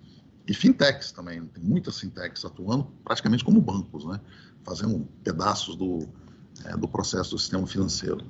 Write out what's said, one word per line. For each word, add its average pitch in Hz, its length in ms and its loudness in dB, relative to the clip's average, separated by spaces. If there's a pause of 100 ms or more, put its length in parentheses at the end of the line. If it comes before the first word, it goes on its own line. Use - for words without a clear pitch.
(440)
e - 80 0
fintechs - 600 4
também. 85 340 -10
Tem 85 160 -14
muitas 110 380 0
fintechs 90 440 -8
atuando 104 400 -2 (200)
praticamente 113 400 2
como 214 160 8
bancos, 95 440 0
né? 95 160 -6 (440)
Fazendo 92 420 -2 (160)
pedaços 92 540 -2
do, 87 320 -2 (560)
é, 85 120 -10
do - 120 0
processo 92 420 -2
do - 80 -4
sistema - 280 -2
financeiro - 640 -2